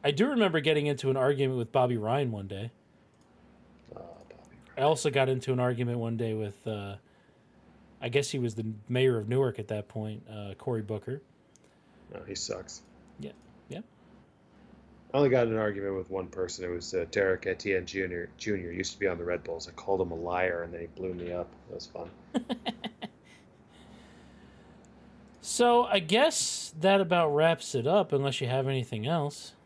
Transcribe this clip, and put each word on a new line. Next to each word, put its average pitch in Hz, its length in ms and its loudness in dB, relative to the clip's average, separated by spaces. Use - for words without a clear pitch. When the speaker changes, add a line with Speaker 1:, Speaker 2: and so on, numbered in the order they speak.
Speaker 1:
I 143 100 2
do 202 160 4
remember 196 320 4
getting 151 260 4
into 139 240 0
an 135 80 2
argument 131 400 2
with 113 120 -2
Bobby 123 280 4
Ryan 120 340 0
one 101 160 -6
day. 101 220 -8
Speaker 2:
Oh, - 40 -14
Bobby - 580 -20
Speaker 1:
I 131 40 0
also 151 280 4
got 135 180 4
into 131 240 0
an 123 80 2
argument 120 380 0
one 113 180 -2
day 113 160 -2
with, 107 340 -6
uh, 101 300 -6
I 123 80 -4
guess 143 220 0
he 139 80 -2
was 117 160 -2
the 110 100 -4
mayor 127 300 4
of 107 100 -4
Newark 127 300 2
at 101 100 -8
that 104 200 -6
point, 107 420 -8
uh, 104 240 -12
Cory 117 280 -4
Booker. 107 380 -6
Speaker 2:
Oh, - 100 -12
he 95 100 -10
sucks. - 480 -10
Speaker 1:
Yeah, 71 120 -12
yeah. 165 120 -10
Speaker 2:
I 131 40 0
only 139 120 6
got 123 180 4
in 110 60 -2
an 110 80 0
argument 98 360 -2
with 92 140 -6
one 92 180 -4
person. 92 360 -6
It 87 100 -4
was, 85 200 -8
uh, 87 160 0
Derek 95 360 2
Etienne 95 400 -2
Junior, 90 500 -4
Junior 90 360 -4
used 92 220 -6
to - 40 -20
be 98 80 -2
on 90 120 0
the 85 60 -8
Red 87 200 -4
Bulls. 82 240 -8
I - 40 -18
called 98 280 -2
him 87 100 0
a 82 60 -8
liar, 87 480 0
and 82 100 -10
then 85 60 -10
he 85 80 -8
blew 92 260 -8
me 87 180 -8
up. 87 160 -4
That - 80 -14
was - 100 -12
fun. - 240 -12
Speaker 1:
<laughs> 262 100 -2
So 240 420 6
I 202 160 2
guess 214 800 2
that 196 200 6
about 170 340 4
wraps 160 400 4
it 123 120 0
up, 180 260 4
unless 139 280 0
you 131 60 -2
have 131 220 0
anything 123 380 -2
else. 147 480 -2